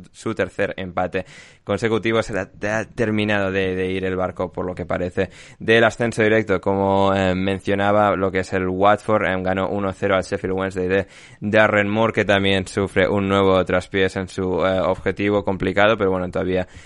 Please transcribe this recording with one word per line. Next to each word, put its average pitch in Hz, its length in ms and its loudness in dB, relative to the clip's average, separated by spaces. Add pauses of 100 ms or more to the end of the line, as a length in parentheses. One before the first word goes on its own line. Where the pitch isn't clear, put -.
(120)
su 110 240 -8
tercer 98 420 -4
empate 92 480 -4 (380)
consecutivo. 110 580 0
Se 104 160 -6
ha, 95 140 -6 (260)
ha 104 80 -4
terminado 104 640 -2
de, 95 240 -2
de 92 160 -2
ir 92 140 -2
el 92 100 -2
barco, 90 360 -4
por 95 160 -8
lo 90 80 -6
que 87 100 -8
parece, 90 460 -4 (260)
del 113 280 4
ascenso 113 360 -2
directo. 107 400 2
Como, 98 540 2
eh, 95 180 2
mencionaba, 98 840 0
lo 95 160 0
que 95 100 0
es 90 120 -8
el 92 160 -2
Watford, 101 560 2
eh, 92 160 -2
ganó 92 280 -2
uno 98 220 -4
cero 98 240 0
al 92 60 2
Sheffield 95 320 -4
Wednesday 95 340 -4
de 95 200 0 (320)
Darren 104 500 2
Moore, 110 240 2
que 107 120 0
también 98 420 2
sufre 98 420 0
un 98 200 0
nuevo 95 340 4
traspiés 92 540 -2
en 92 100 -4
su, 90 380 -2
eh, 95 160 0
objetivo 98 640 0
complicado, 98 520 2
pero 98 140 0
bueno, 90 180 -2
todavía 90 380 -2 (180)